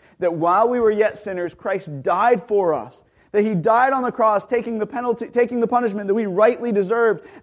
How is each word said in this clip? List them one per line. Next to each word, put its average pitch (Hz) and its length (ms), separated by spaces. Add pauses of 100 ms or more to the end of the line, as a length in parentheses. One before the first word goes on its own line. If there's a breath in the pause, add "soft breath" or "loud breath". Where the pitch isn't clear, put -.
(200 soft breath)
That 175 140
while 175 360
we 247 100
were 226 100
yet 208 280
sinners, 180 360
Christ 165 480
died 190 460
for 190 260
us. 120 300 (300 soft breath)
That 208 100
he 214 120
died 226 360
on 262 120
the 247 80
cross, 214 340
taking 233 340
the 214 80
penalty, 240 400
taking 240 320
the 233 80
punishment 220 400
that 196 60
we 226 120
rightly 220 460
deserved. 202 560 (160 loud breath)